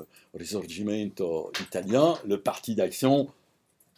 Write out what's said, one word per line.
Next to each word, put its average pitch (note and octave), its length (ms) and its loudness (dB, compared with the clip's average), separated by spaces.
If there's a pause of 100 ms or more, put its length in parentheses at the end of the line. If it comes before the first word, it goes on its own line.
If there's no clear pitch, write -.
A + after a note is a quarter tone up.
(340)
risorgimento F#2+ 1300 -4
italien, B2+ 540 2 (120)
le G2+ 140 0
parti - 340 -4
d'action, C3+ 540 2 (680)